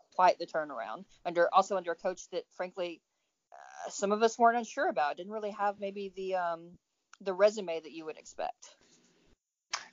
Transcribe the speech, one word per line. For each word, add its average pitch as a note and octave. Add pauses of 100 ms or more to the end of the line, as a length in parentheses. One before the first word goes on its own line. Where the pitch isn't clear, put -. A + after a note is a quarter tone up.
(140)
quite F#3
the E3+
turnaround C3+ (200)
under, E3+
also F#3+
under F3
a E3
coach -
that F3
frankly, F3+ (520)
uh, C#2
some G3+
of G#3+
us A3+
weren't A#3
unsure C4+
about, D3+
didn't G3
really G#3
have G3+
maybe G3
the, F#3+
um, E3+ (540)
the G3
resume F#3+
that D#3
you D#3+
would D#3
expect. - (1200)